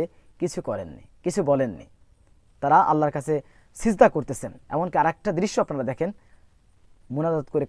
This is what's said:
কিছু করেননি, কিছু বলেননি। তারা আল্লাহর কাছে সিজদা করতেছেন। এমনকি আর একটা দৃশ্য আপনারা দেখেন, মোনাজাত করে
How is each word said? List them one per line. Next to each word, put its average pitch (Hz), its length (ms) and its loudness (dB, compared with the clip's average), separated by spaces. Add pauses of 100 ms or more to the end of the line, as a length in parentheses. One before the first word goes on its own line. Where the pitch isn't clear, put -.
(420)
কিছু 175 260 -4
করেননি, 92 360 -8 (200)
কিছু 180 180 -2 (100)
বলেননি। 127 340 0 (760)
তারা 147 160 4 (140)
আল্লাহর 151 260 2
কাছে 151 160 -4 (480)
সিজদা 220 340 6
করতেছেন। 131 360 -6 (220)
এমনকি 165 280 -2
আর 151 120 4
একটা - 160 -6 (100)
দৃশ্য 202 240 0
আপনারা 139 280 -4
দেখেন, 160 180 -4 (1040)
মোনাজাত 156 380 -2
করে 143 160 0